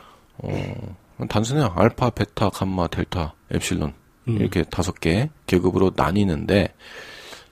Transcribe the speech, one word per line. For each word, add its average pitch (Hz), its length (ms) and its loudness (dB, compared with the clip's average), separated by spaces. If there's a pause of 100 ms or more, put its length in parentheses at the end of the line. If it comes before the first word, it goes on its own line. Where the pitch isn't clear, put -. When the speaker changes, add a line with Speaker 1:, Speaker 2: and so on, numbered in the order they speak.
(380)
Speaker 1:
어, 95 360 -6 (560)
단순해요. 117 460 0
알파, 113 340 2
베타, - 400 -2
감마, 92 380 -2
델타, 82 460 -4 (200)
엡실론 82 400 -2 (340)
Speaker 2:
음. 113 100 0
Speaker 1:
이렇게 95 260 2
다섯 - 360 -4
개 104 300 2 (160)
계급으로 92 500 4
나뉘는데 90 800 2 (800)